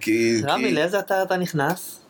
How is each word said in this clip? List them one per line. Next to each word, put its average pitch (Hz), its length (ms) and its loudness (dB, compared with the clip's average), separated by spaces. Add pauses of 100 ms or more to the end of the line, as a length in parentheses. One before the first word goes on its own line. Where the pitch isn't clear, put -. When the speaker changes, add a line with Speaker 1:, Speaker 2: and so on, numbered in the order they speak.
Speaker 1:
כי, 113 440 2
Speaker 2:
רמי, 156 240 0
Speaker 1:
כי - 60 2
Speaker 2:
לאיזה 180 240 0
אתר 190 240 0
אתה 185 140 0
נכנס? 170 600 -2 (120)